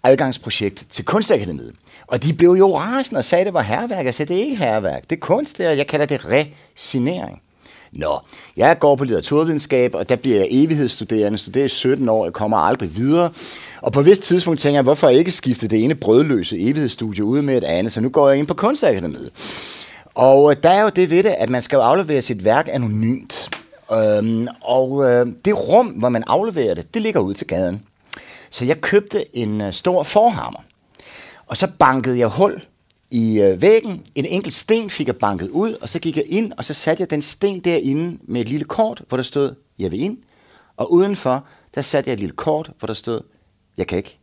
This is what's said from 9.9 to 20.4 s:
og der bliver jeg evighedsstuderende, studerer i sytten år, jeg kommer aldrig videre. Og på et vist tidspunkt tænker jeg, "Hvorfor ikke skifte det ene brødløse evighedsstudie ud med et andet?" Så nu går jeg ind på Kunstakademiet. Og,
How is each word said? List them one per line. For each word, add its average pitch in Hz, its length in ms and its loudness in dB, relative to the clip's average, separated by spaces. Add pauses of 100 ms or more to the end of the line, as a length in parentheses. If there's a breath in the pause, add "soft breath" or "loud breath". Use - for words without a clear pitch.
og 90 140 -6
der 123 80 2
bliver 120 220 0
jeg 95 120 2
evighedsstuderende, 117 880 0
studerer 135 260 -2
i 131 40 0
sytten 131 400 0
år, 110 160 2
jeg 87 80 -4
kommer 107 240 -2
aldrig 87 400 0
videre. 156 340 2 (520 loud breath)
Og 120 100 -2
på 139 80 2
et 143 60 4
vist 196 160 6
tidspunkt 175 380 0
tænker 143 160 2
jeg, 143 60 4
"Hvorfor 147 260 4
ikke 156 220 6
skifte 123 380 -4
det 110 160 2
ene 147 100 2
brødløse 110 640 2
evighedsstudie 110 680 -2
ud 131 180 0
med 139 140 0
et 107 80 0
andet?" 87 280 -2
Så 110 80 -4
nu 123 80 0
går 139 200 4
jeg 139 100 4
ind 147 80 -2
på 170 80 -4
Kunstakademiet. 95 760 -2 (840 loud breath)
Og, 135 360 8